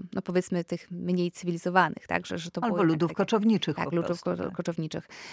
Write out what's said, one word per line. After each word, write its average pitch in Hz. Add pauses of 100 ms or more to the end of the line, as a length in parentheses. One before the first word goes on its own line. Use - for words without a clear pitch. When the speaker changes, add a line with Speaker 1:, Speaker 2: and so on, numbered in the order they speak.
(140)
Speaker 1:
no 190
powiedzmy 180
tych -
mniej 175
cywilizowanych, 175
tak? 175
Że, 180
że 170
to 175
Speaker 2:
Albo 226
Speaker 1:
były 180
tak-, 160
Speaker 2:
ludów 160
Speaker 1:
takie 165
Speaker 2:
koczowniczych 208
Speaker 1:
Tak, 170
Speaker 2:
po 170
Speaker 1:
ludów 170
Speaker 2:
prostu, 170
Speaker 1:
ko-, 175
Speaker 2:
tak. 175
Speaker 1:
koczowniczych. 165 (260)